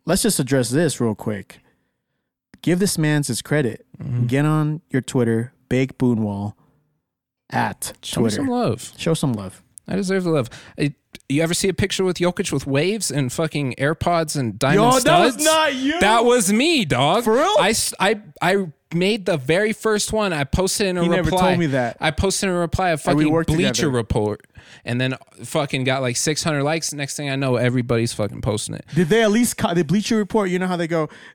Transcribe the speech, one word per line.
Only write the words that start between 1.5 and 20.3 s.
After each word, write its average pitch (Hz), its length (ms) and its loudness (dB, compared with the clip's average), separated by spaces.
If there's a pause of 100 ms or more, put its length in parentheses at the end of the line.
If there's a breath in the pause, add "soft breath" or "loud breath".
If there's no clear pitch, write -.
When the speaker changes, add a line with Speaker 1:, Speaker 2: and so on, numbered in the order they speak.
Speaker 1:
Give 175 180 0
this 185 200 0
man 151 260 2
his 113 160 -4
credit. 147 460 -2 (160)
Speaker 2:
Mm-hmm. 123 240 -2
Speaker 1:
Get 135 180 2
on 151 460 0
your 135 100 0
Twitter, 117 520 0 (160)
Big 131 280 -2
Boonwall, 107 580 -2 (960)
at - 420 -4 (100)
Speaker 2:
Show - 180 -4
me 226 40 2
Speaker 1:
Twitter. 208 120 0
Speaker 2:
some 277 120 -2
love. 226 480 -2
Speaker 1:
Show 165 180 -2
some 139 180 0
love. 98 300 -10 (240)
Speaker 2:
I - 100 -4
deserve 190 280 -2
the 170 60 -2
love. 139 200 0 (280 loud breath)
I, 143 160 -2 (360)
you 147 120 2
ever 165 120 0
see 196 140 0
a 175 60 0
picture 196 300 -2
with 185 140 -2
Jokic 175 340 -2
with 143 140 -4
waves 175 440 0
and 131 220 -2
fucking 147 460 -2
AirPods 165 580 0
and 113 220 -4
diamond 139 180 4 (180)
Speaker 1:
Yo, 262 60 4
that 320 240 6
was 262 100 4
Speaker 2:
studs? 302 100 -2
Speaker 1:
not 311 300 2
you. 277 260 0
Speaker 2:
That 226 240 4
was 240 280 4
me, 269 320 2
dog. 147 400 2
Speaker 1:
For 220 100 2
real? 339 240 2
Speaker 2:
I 190 120 4
s-, - 280 -2
I, 208 220 0 (220)
I 190 240 2 (280)
made 190 300 0
the 165 140 0
very 175 340 0
first 208 400 -2
one. 208 220 0